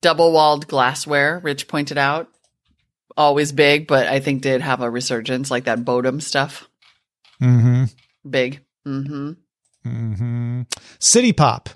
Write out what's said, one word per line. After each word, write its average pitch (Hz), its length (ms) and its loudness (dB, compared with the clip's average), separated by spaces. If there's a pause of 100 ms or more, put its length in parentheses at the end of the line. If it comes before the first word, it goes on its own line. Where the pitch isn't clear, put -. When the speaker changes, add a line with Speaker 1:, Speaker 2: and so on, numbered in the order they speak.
Speaker 1:
Double-walled 156 640 4
glassware, 143 760 0
Rich 147 240 -6
pointed 147 300 -6
out. 147 320 -2 (880)
Always 147 340 2
big, 147 360 2
but 131 200 2
I 135 120 0
think 135 220 -2
did 131 200 0
have 131 200 -2
a 120 80 -2
resurgence, 127 640 -6
like 123 140 -4
that 117 180 -2
Bodum 127 380 -2
stuff. - 460 -4 (760)
Speaker 2:
Mm-hmm. 123 440 4 (440)
Speaker 1:
Big. 135 320 -2 (260)
Mm-hmm. 139 440 -8 (540)
Speaker 2:
Mm-hmm. 120 760 -6 (380)
City 240 340 4
Pop. - 420 2